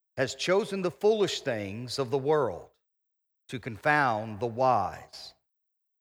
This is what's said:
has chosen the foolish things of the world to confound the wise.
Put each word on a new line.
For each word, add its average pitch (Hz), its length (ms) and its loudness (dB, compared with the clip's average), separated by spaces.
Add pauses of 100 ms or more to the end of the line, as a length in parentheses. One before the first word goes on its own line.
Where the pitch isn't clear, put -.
(160)
has 131 180 -2
chosen 196 460 0
the 180 100 -2
foolish 208 520 2
things 113 560 -6
of 127 120 -2
the 143 60 0
world 131 540 0 (800)
to 127 80 -8
confound 113 840 0
the 120 60 -2
wise. 110 880 0 (680)